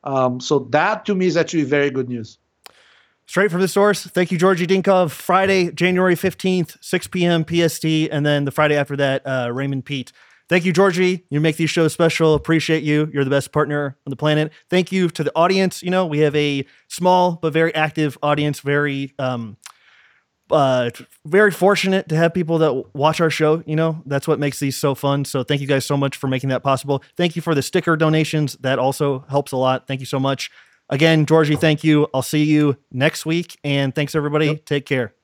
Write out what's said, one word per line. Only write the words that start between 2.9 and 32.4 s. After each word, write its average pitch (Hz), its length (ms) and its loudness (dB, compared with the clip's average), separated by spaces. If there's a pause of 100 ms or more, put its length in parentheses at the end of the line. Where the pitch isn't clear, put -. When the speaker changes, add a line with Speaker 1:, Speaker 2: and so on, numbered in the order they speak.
Speaker 2:
Straight 196 240 0
from 175 100 -2
the 190 80 2
source. 202 380 2
Thank 180 240 -2
you, 180 80 -2
Georgi 180 280 2
Dinkov. 185 440 2
Friday, 190 640 2
January 180 440 2
fifteenth, 185 640 -2
six - 260 -4
P 180 180 -2
M 170 200 2
P 170 180 0
S 160 160 0
T, 156 320 0
and 147 140 -2
then 147 200 0
the 139 60 -2
Friday 151 260 2
after 143 200 -2
that, 135 300 0
uh, 127 260 -4
Raymond 135 320 -6
Pete. 135 280 -8 (360)
Thank 170 160 2
you, 185 80 2
Georgi. 180 580 2
You 147 100 0
make 156 140 2
these 160 160 -2
shows 160 220 2
special. 160 420 2
Appreciate 156 480 0
you. 151 300 0
You're 139 100 0
the 131 80 0
best 139 220 -2
partner 147 520 -2
on 143 60 -10
the 131 60 -8
planet. 151 360 0 (160)
Thank 180 220 0
you 185 200 0
to - 120 -8
the 139 140 -2
audience. 185 440 2
You 175 100 -6
know, 185 160 0
we 151 140 -2
have 147 140 2
a 143 320 -2 (220)
small 180 520 2
but 160 120 -2
very 160 200 2
active 151 480 -2
audience. 147 380 0
Very, 143 640 -4
um, 120 360 -6 (960)
uh, 131 400 2 (340)
very 190 280 4
fortunate 190 560 2
to 160 80 -2
have 170 180 2
people 165 240 -2
that 160 80 4
w-, 131 280 -2
watch 151 260 0
our 160 100 2
show. 156 340 0
You 156 120 -4
know, 160 300 -2
that's 139 200 -4
what 156 140 0
makes 143 180 -4
these 139 180 -4
so 139 200 -2
fun. 139 280 -2
So 131 200 -4
thank 143 160 -2
you 135 80 -8
guys 135 180 0
so 143 100 -2
much 139 200 -2
for - 100 -8
making 131 220 -4
that 127 160 -2
possible. 139 400 -2 (120)
Thank 175 200 -2
you 165 60 -6
for 165 120 -2
the 139 80 0
sticker 165 340 0
donations. 156 580 0
That 131 260 -2
also 135 500 -2
helps 139 220 -2
a 135 40 -4
lot. 127 300 0
Thank 135 140 -8
you 127 60 -12
so 139 120 -4
much. 135 320 -4 (380)
Again, 156 380 2
Georgi, 156 280 4
thank 156 300 0
you. 151 280 4
I'll 131 100 -2
see 151 200 -2